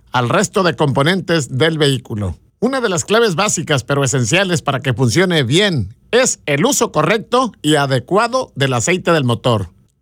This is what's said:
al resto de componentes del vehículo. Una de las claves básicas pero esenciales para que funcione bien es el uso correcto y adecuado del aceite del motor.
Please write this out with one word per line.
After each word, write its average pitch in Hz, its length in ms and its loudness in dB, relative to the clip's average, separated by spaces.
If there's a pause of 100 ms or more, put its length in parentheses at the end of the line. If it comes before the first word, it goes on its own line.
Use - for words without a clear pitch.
(120)
al 123 180 0
resto 196 320 0
de 165 140 0
componentes 147 840 0
del 160 180 2
vehículo. 117 640 -2 (220)
Una 262 200 0
de 233 80 -2
las 175 160 -2
claves 214 300 2
básicas 156 500 -2
pero 143 180 -2
esenciales 139 600 0
para 139 180 -2
que 127 140 -2
funcione 143 480 2
bien 131 520 0 (160)
es 247 360 0
el 147 180 0
uso 247 260 0
correcto 208 720 0
y 151 140 0
adecuado 170 800 0
del 131 180 -2
aceite 170 400 0
del 151 120 2
motor. 113 440 0 (340)